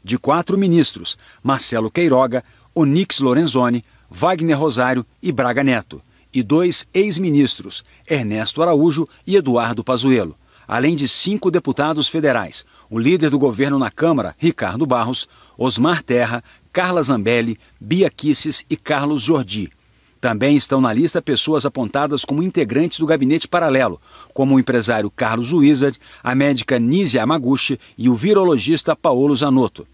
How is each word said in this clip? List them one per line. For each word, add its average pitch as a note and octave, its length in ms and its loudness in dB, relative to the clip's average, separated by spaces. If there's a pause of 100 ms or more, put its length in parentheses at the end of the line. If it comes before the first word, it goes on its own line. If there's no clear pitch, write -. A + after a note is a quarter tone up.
De A#2+ 160 -4
quatro E3+ 400 0
ministros, E3+ 580 0 (240)
Marcelo A#2+ 480 -2
Queiroga, C3 540 2 (320)
Onyx D#3 460 0
Lorenzoni, B2 640 2 (260)
Wagner D#3 480 0
Rosário B2+ 480 0 (160)
e F3+ 80 -2
Braga B2 320 0
Neto. A#2 400 -2 (320)
E B2+ 80 0
dois D#3 500 0
ex-ministros, D#3 920 0 (260)
Ernesto A2 500 -4
Araújo D#3+ 480 2 (160)
e F#3+ 120 0
Eduardo A#2+ 480 0
Pazuello. A#2+ 500 0 (320)
Além C3 300 0
de C#3 100 -4
cinco F#3+ 420 -2
deputados D3+ 600 -2
federais, C3 580 -2 (240)
o A2+ 80 -4
líder D3+ 320 2
do C#3 80 2
governo C#3 400 0
na B2 120 -2
Câmara, C3+ 460 -2
Ricardo C3 480 -2
Barros, B2 440 -4 (280)
Osmar B2+ 460 0
Terra, A#2+ 400 -2 (300)
Carla F3+ 320 0
Zambelli, A#2 520 0 (240)
Bia D#3+ 300 0
Kicis D3 580 -4
e D#3+ 80 -2
Carlos D3 460 -2
Jordi. A2 480 -2 (500)
Também B2 340 2
estão C3+ 260 0
na A#2+ 120 2
lista D#3 280 0
pessoas D3 460 -2
apontadas C#3 580 -2
como D3+ 200 -2
integrantes D#3 560 -2
do D#3+ 60 0
gabinete D3 420 0
paralelo, C3 520 0 (320)
como C3+ 220 2
o C3 60 6
empresário A2+ 500 0
Carlos A#2 420 -4
Wizard, C#3 460 4 (240)
a B2 100 -4
médica C3+ 460 0
Nise C#3 380 0
Yamaguchi C3 600 0 (220)
e A#2 100 2
o B2 60 4
virologista D#3+ 800 2
Paolo C#3+ 400 2
Zanotto C3 600 0